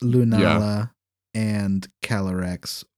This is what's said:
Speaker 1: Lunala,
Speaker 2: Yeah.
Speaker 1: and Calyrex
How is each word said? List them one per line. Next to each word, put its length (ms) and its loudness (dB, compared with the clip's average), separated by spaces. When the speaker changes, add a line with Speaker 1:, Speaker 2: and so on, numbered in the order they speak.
Speaker 1:
Lunala, 380 4
Speaker 2:
Yeah. 460 2
Speaker 1:
and 540 -2
Calyrex 800 -4